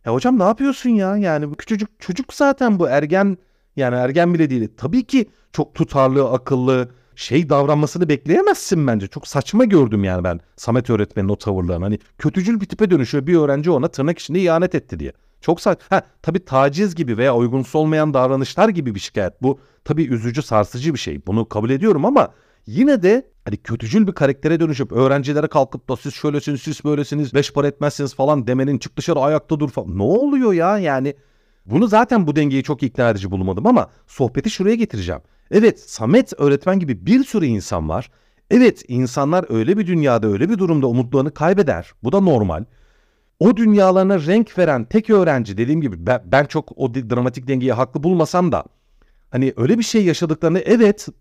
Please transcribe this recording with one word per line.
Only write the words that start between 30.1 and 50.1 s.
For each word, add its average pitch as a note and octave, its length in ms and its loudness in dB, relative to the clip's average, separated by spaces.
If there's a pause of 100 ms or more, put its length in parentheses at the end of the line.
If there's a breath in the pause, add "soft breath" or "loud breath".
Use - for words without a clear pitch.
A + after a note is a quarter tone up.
ya? F3+ 260 2
Yani C#3+ 360 -2 (520)
bunu D3 200 2
zaten A3 400 2
bu D3 100 -2
dengeyi C#3 260 0
çok C#3 200 -4
ikna B2 280 0
edici G2 200 -4
bulmadım F#2+ 360 -2
ama A3+ 240 4 (160 soft breath)
sohbeti C#3 440 -2
şuraya G3+ 240 0
getireceğim. G2 460 -4 (300)
Evet, G#3+ 300 4
Samet - 600 0
öğretmen D3 380 2
gibi B2+ 280 -4
bir C4 180 2
sürü G#3 220 -2
insan F#2 420 -4
var. F2 220 -6 (400)
Evet, A#3+ 380 4
insanlar C#3 600 -2
öyle A#2 300 0
bir G#3 80 -2
dünyada, C#3 400 0
öyle G#2+ 220 0
bir A3 100 -2
durumda E3 280 0
umutlarını B2+ 480 0
kaybeder. D3+ 560 0 (120)
Bu - 100 -2
da G3 80 2
normal. G#2+ 440 2 (760)
O G3+ 160 4
dünyalarına F#3+ 720 4
renk G#3 320 0
veren D3 260 2
tek A3 260 -2
öğrenci, C#3 460 2
dediğim B2+ 240 0
gibi F2+ 260 -6
ben, - 200 0
ben C3 180 4
çok - 320 -6
o C3 180 -4
di-, B2 160 -8
dramatik B2 380 -2
dengeyi B2+ 240 0
haklı B2+ 300 -4
bulmasam F3 500 0
da E2+ 120 -4 (640)
hani C3 260 -2
öyle D3 220 2
bir A#3 40 -2
şey G#3+ 220 0
yaşadıklarını, E3 540 0